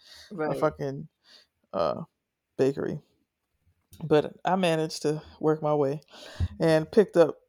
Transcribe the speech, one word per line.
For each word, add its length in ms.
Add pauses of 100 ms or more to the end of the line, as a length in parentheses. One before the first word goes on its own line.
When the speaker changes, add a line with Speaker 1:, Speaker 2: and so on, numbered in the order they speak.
(320)
Speaker 1:
Right. 180
Speaker 2:
a 60
fucking, 520 (680)
uh, 300 (540)
bakery. 440 (1000)
But 320 (100)
I 120
managed 460
to 180 (180)
work 240
my 120
way 260 (580)
and 320
picked 260
up 200 (120)